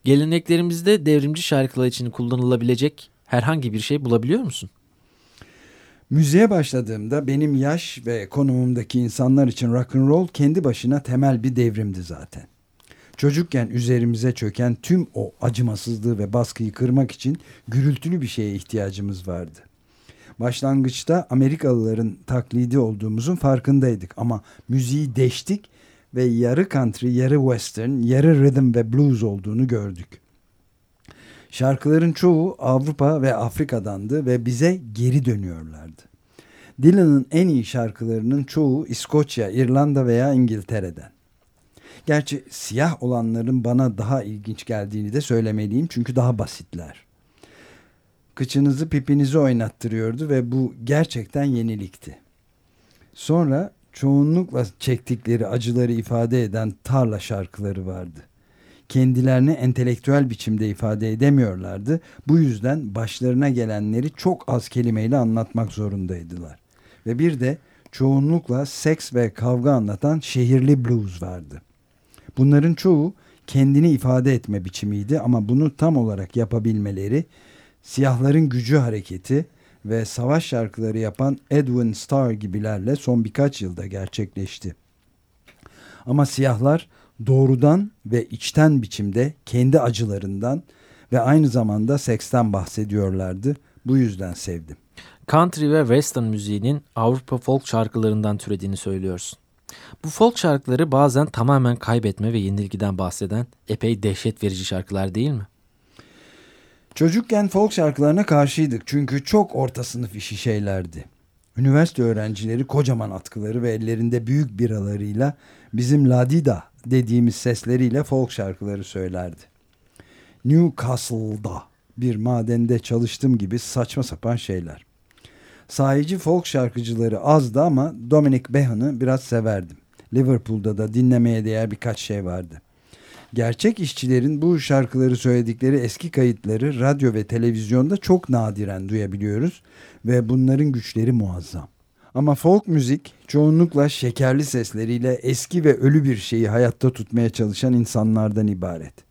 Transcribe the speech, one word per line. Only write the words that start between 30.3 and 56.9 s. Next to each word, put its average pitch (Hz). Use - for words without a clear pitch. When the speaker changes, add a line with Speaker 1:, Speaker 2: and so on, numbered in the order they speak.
Speaker 2:
Şarkıların 151
çoğu 175
Avrupa 139
ve 131
Afrika'dandı 110
ve 123
bize 156
geri 123
dönüyorlardı. 80
Dylan'ın 156
en 170
iyi 131
şarkılarının 113
çoğu 143
İskoçya, 120
İrlanda 131
veya 120
İngiltere'den. 104
Gerçi 143
siyah 139
olanların 117
bana 120
daha 113
ilginç 107
geldiğini 104
de 143
söylemeliyim 110
çünkü 120
daha 123
basitler. -
Kıçınızı 139
pipinizi 143
oynattırıyordu 117
ve 127
bu 127
gerçekten 139
yenilikti. 113
Sonra 160
çoğunlukla 143
çektikleri 117
acıları 120
ifade 117
eden 110
tarla 120